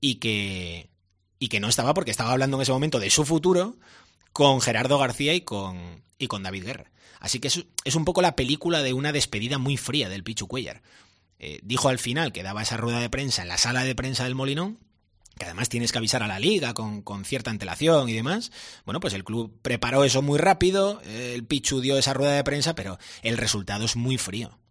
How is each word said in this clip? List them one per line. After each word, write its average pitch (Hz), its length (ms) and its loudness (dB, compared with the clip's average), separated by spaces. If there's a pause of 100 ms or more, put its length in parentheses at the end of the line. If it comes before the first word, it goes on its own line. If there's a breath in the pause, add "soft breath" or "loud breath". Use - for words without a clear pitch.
y 135 160 2
que, 92 720 -4 (480)
y 120 100 -4
que 104 120 0
no 104 80 -2
estaba 127 260 4
porque 190 160 0
estaba 117 220 0
hablando 135 240 2
en 135 60 0
ese 135 100 2
momento 139 260 2
de 98 120 0
su 156 140 6
futuro 180 520 2 (560 soft breath)
con 139 280 6
Gerardo 123 380 2
García 139 360 2
y 175 80 0
con, 92 600 -8 (160)
y 135 80 -4
con 101 160 -6
David 95 220 -8
Guerra. - 260 -12 (300 loud breath)
Así - 180 -4
que 139 100 -4
es, 175 160 0 (200)
es 131 100 0
un 160 100 2
poco 180 180 2
la 175 140 4
película 151 460 0
de 131 100 0
una 139 200 -2
despedida 135 460 -2
muy 135 180 0
fría 147 320 -2
del 95 160 -8
Pichu 107 240 -8
Cuellar. 117 340 -8 (560 soft breath)
Eh, 76 240 -12
dijo 127 260 0
al 127 100 2
final 131 340 -2
que 90 100 -10
daba 101 200 -6
esa 113 140 -2
rueda 117 240 -2
de 120 100 -4
prensa 131 320 -2
en 87 60 -8
la 87 100 -4
sala 127 260 2
de 131 100 -2
prensa 127 300 -4
del 127 120 -2
Molinón, 147 420 -4 (580)
que - 80 -8
además 90 240 -4
tienes 120 240 -2
que 127 60 0
avisar 113 260 0
a - 40 -2
la 98 120 -4
liga 143 340 2
con, 107 280 -6
con 101 220 -10
cierta 127 260 -4
antelación 123 580 2
y 113 40 -2
demás. 139 380 -2 (340 loud breath)
Bueno, 98 160 -6
pues - 140 -4
el 95 100 -6
club 110 380 -6
preparó 123 420 2
eso 131 180 4
muy 143 160 2
rápido, 190 680 4
eh, 120 300 -8
el 123 100 -6
Pichu 135 360 0
dio 135 180 2
esa 135 160 2
rueda 139 180 4
de 143 120 4
prensa, 147 300 0
pero 95 240 -8 (240 loud breath)
el 113 140 0
resultado 104 480 -2
es 110 120 0
muy 123 220 0
frío 107 400 -6 (120)